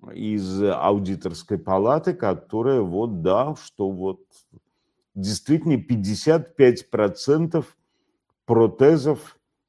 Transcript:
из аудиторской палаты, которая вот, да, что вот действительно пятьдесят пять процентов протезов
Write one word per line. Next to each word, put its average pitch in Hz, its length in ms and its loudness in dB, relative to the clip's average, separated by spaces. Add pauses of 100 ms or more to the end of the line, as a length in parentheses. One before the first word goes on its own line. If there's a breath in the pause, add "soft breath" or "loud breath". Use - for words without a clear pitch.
(140)
из 101 500 -6
аудиторской 95 920 -2
палаты, 113 560 0
которая 113 680 -2
вот, 98 400 -4
да, 117 340 0
что - 360 -6
вот 92 300 -8 (920)
действительно 123 640 -2
пятьдесят 113 760 -2
пять 123 340 4
процентов 147 880 -2 (680)
протезов 135 920 2 (320)